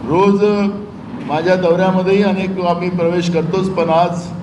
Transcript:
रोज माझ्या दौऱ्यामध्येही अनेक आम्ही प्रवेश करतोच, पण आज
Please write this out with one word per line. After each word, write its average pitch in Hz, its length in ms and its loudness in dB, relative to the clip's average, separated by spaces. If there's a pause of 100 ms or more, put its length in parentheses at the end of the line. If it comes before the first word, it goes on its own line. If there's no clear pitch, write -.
रोज 196 340 4 (840)
माझ्या 165 300 0
दौऱ्यामध्येही 185 640 2
अनेक 190 440 0
आम्ही 175 240 0
प्रवेश 175 400 0
करतोच, 175 440 0
पण 165 160 0
आज 175 320 0 (200)